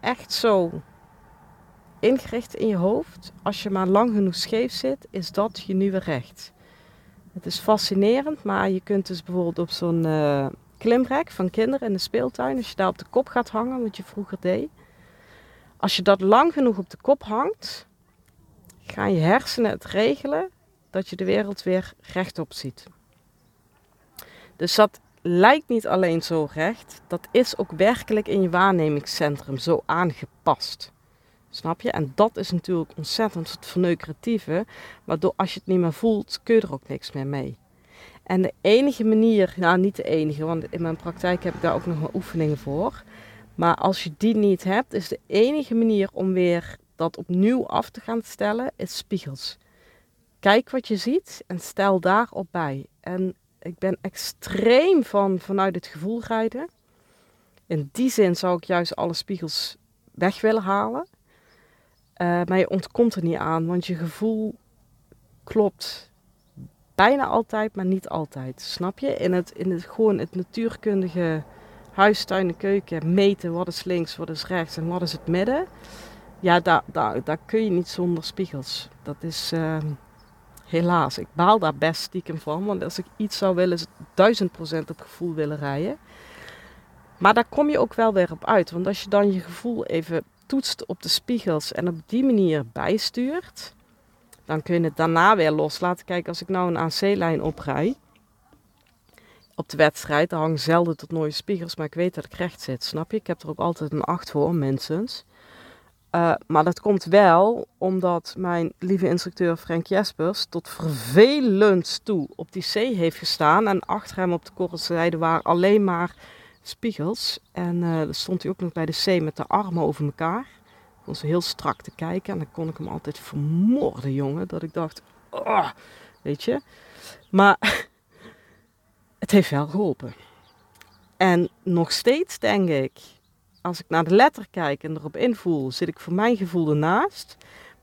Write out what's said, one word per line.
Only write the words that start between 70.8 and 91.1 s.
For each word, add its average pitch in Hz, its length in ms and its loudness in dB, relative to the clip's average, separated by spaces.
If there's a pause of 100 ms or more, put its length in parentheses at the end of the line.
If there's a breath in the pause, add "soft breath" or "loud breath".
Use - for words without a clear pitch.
huis, 208 320 4
tuin 190 240 0
en 165 80 -6
keuken 180 580 -2
meten, 196 380 2
wat 175 160 -4
is - 160 -10
links, 175 320 -4
wat 160 120 -8
is 156 180 -10
rechts 170 300 -4
en 160 120 -4
wat 175 140 -4
is 175 100 -4
het - 140 -12
midden. 220 400 0 (720 loud breath)
Ja, 175 200 6
daar, 170 260 4
daar, 123 380 -2
daar 151 220 -2
kun 220 180 0
je 214 60 0
niet 175 180 0
zonder 175 360 -2
spiegels. - 640 -8 (140)
Dat - 180 -10
is, - 320 -8
ehm, 160 340 -2 (800)
helaas. 170 540 2
Ik - 140 -8
baal 185 260 4
daar 156 160 0
best 156 280 0
stiekem 170 360 -8
van, 156 260 -6
want 202 180 -4
als - 160 -6
ik 185 80 -8 (100)
iets 214 220 -4
zou 190 160 2
willen, 180 200 2
is 170 60 -2
het 165 100 -14 (240)
duizend 196 380 4
procent 160 380 -8
op 160 100 -14
gevoel - 340 -8
willen 151 240 -4
rijden. 143 380 -4 (1200 loud breath)
Maar 196 160 6
daar 233 140 4
kom 294 220 0
je 302 80 2
ook - 160 0
wel 226 180 2
weer 185 200 2
op 160 120 -12
uit, 196 260 2
want 175 160 -4
als 196 160 -4
je - 60 -14
dan 202 240 4
je 185 80 -2
gevoel 220 440 -8
even 165 400 -4 (220)
toetst - 400 -4
op - 160 -8
de 165 60 -8
spiegels 185 640 -2